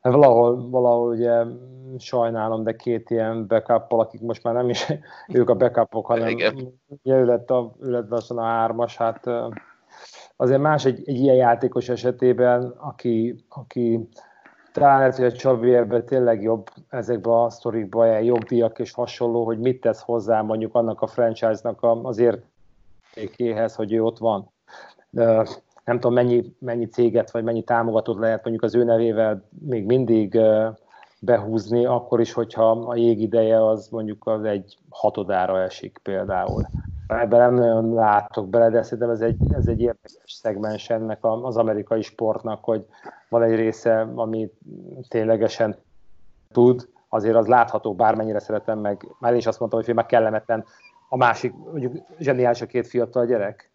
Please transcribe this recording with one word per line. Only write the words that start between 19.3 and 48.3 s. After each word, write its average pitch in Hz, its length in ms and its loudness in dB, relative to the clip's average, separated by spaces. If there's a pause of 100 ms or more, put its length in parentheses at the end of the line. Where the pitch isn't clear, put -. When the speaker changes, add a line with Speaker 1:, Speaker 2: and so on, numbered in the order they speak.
Speaker 1:
hogy 113 140 -4
mit 127 220 -2
tesz - 200 -2
hozzá 110 400 -2
mondjuk 110 340 -4
annak 113 260 0
a 110 60 -2
franchise-nak 113 720 -2
a, 117 220 2
az 123 140 -6
értékéhez, - 1600 -4
hogy 107 180 -6
ő 113 100 0
ott 113 140 -2
van. 107 340 -4 (600)
Ö, 113 300 2 (420)
nem 120 140 -2
tudom, 120 140 0
mennyi, 120 460 2
mennyi 120 260 -6
céget 117 460 0
vagy 117 120 -4
mennyi 113 200 -4
támogatót 113 560 -2
lehet 113 240 -2
mondjuk 113 200 -4
az 113 120 -2
ő 120 80 4
nevével 113 680 0 (100)
még 123 260 -6
mindig, 113 480 2
ö, 110 340 4 (520)
behúzni, 110 680 0
akkor 123 340 0
is, 113 140 0
hogyha 113 380 0
a 117 240 -4
jégideje 113 720 2
az 110 200 -2
mondjuk 107 400 -8
az 107 160 -2
egy 101 340 -6 (120)
hatodára 95 720 -2
esik - 420 -8
például. 95 640 -4 (400)
Ebben 117 320 2
nem 123 140 6
nagyon 113 400 2
látok 107 560 0
bele, 117 200 4
de 113 140 2
szerintem 117 260 -4
ez 113 120 -2
egy, 117 160 -2 (160)
ez - 140 0
egy 113 140 -2
érdekes 117 300 -4 (140)
szegmens 107 640 -6
ennek 110 340 -4
a, 117 220 -2
az 120 120 -4
amerikai 110 440 -2
sportnak, 110 640 -6
hogy 110 220 -2 (440)
van 117 140 2
egy 113 120 2
része, 110 600 0
ami 113 340 -6 (580)
ténylegesen 110 720 0 (720)
tud, 123 360 4 (220)
azért 110 260 0
az 113 120 4
látható, 113 480 2
bármennyire 110 440 0